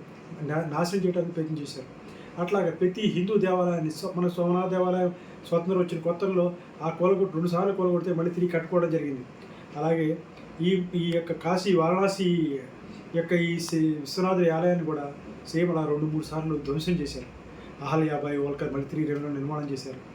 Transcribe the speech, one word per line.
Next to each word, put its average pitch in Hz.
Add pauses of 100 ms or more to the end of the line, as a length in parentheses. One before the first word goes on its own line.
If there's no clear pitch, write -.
(420)
నా-, 151
నాశనం 175
చేయడానికి 175
ప్రయత్నం 156
చేశారు. 139 (440)
అట్లాగే 180
ప్రతి 180
హిందూ 196
దేవాలయాన్ని 180
స్వ-, 180
మన 175
సోమనాథ 180
దేవాలయం 180 (340)
స్వతంత్రం 170
వచ్చిన 165
కొత్తల్లో 175 (280)
ఆ 160
కూలగొట్టు, 180
రెండుసార్లు 175
కూలగొడితే 180
మళ్ళీ 170
తిరిగి 175
కట్టుకోవడం 170
జరిగింది. 143 (520)
అలాగే 160 (420)
ఈ, 180 (100)
ఈ 170
యొక్క 170
కాశీ 180
వారణాసి 175 (560)
ఈ -
యొక్క 165
ఈ 170
శ్రీ 160
విశ్వనాథుడి 175
ఆలయాన్ని 170
కూడా 143 (360)
సేమ్ 170
అలా 156
రెండు 147
మూడు 156
సార్లు 156
ధ్వంసం 160
చేశారు. 131 (580)
అహల్యాబాయి 147
హోల్కర్ 143
మళ్ళీ 139
తిరిగి 151
రెండు 147
నిర్మాణం 147
చేశారు. 131 (180)